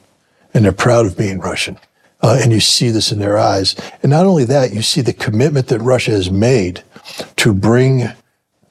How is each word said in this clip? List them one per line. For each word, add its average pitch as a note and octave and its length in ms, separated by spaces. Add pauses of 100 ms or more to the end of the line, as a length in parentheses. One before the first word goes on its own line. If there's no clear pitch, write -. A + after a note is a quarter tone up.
(540)
and A#2 100
they're F#2+ 80
proud A#2 340
of F2+ 120
being G2 200
Russian. F2 400 (420)
Uh, B2 220
and B2 80
you A2 80
see - 320
this A2 220
in G#2 80
their G2+ 180
eyes. G#2 380 (260)
And C3 80
not E3 160
only E3+ 180
that, B2+ 280
you G#2 100
see C#3 200
the A#2 100
commitment C3 560
that A#2 120
Russia B2 320
has F#2 180
made G2+ 520 (540)
to - 160
bring A#2+ 560 (640)